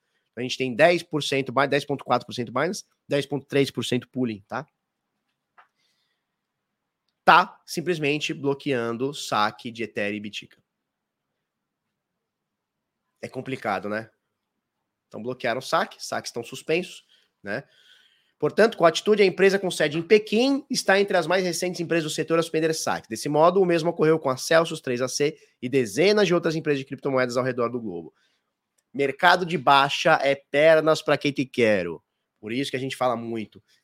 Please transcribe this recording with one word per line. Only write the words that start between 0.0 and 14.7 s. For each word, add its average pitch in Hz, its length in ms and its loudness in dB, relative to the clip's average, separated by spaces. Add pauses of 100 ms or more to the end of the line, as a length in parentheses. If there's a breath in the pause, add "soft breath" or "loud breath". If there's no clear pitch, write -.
A 113 60 -10
gente 127 160 -6
tem 127 180 -4
dez 165 280 4
por 151 180 -6
cento, 135 300 -2
Bi-, 135 160 2
dez 135 180 0
ponto 139 180 -6
quatro 123 220 0
por 107 80 -14
cento 110 180 -8
Binance, 156 340 -4 (220)
dez 143 180 -2
ponto 143 200 -8
três 139 240 0
por - 160 -6
cento 123 240 -4
Pooling, 113 380 -6
tá? 127 180 -8 (2500)
Tá 180 420 6
simplesmente 151 680 -4
bloqueando 135 760 -4
o 151 40 -10
saque 110 560 -4
de 117 140 -8
Ethereum 104 340 -6
e - 20 -8
Bitica. - 420 -16 (2500)
É 110 60 -12
complicado, 110 600 -6
né? 107 220 -6 (960)